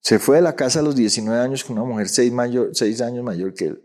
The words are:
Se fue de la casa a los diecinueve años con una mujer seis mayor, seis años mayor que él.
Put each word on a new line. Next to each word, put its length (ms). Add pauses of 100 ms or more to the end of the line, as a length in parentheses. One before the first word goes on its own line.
Se 180
fue 180
de 40
la 140
casa 240
a 40
los 120
diecinueve 460
años 220
con 140
una 120
mujer 200
seis 220
mayor, 420
seis 280
años 220
mayor 300
que 140
él. 180